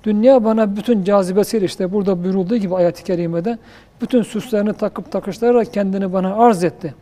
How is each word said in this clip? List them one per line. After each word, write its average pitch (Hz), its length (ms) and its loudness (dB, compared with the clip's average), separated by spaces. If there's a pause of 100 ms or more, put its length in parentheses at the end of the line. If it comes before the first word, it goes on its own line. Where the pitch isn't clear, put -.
"Dünya 220 420 4
bana 220 300 2
bütün 214 280 0
cazibesiyle," 196 640 2
işte 185 280 -4
burada 190 300 0
buyurulduğu 190 340 -2
gibi 185 180 -2
ayet-i 175 280 0
kerimede, 175 540 -4 (440)
"bütün 240 220 2
süslerini 208 500 -4
takıp 208 380 -6
takıştırarak 226 640 0
kendini 196 400 -2
bana 190 220 -2
arz 220 280 4
etti. 160 380 -4